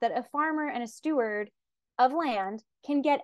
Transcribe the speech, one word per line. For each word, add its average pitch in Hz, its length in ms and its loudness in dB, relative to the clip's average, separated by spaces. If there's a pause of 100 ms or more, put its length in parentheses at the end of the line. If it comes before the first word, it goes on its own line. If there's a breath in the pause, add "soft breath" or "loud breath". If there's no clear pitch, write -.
that 233 160 0
a 247 140 -4
farmer 302 380 0
and 240 140 -4
a 226 40 -8
steward 220 640 -2 (480)
of 254 160 6
land 220 500 -2 (220)
can 285 160 0
get 285 220 2